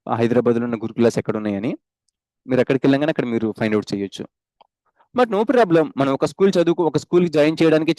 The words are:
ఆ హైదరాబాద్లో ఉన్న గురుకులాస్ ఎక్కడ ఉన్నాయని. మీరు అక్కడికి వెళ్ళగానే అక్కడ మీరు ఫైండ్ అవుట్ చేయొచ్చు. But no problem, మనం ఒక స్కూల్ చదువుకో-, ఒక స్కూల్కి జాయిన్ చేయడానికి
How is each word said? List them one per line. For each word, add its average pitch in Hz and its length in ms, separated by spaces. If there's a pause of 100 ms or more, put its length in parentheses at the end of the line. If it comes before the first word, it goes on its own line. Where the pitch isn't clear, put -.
ఆ 113 60
హైదరాబాద్లో 117 500
ఉన్న 117 120
గురుకులాస్ 110 420
ఎక్కడ 110 180
ఉన్నాయని. 107 400 (680)
మీరు 127 140
అక్కడికి 131 260
వెళ్ళగానే 139 240
అక్కడ 151 140
మీరు 110 340
ఫైండ్ 107 160
అవుట్ 104 200
చేయొచ్చు. 98 320 (880)
But 247 140
no 214 200
problem, 175 460
మనం 135 160
ఒక 139 120
స్కూల్ 190 340
చదువుకో-, 170 280
ఒక 151 120
స్కూల్కి 175 320
జాయిన్ 151 320
చేయడానికి 160 360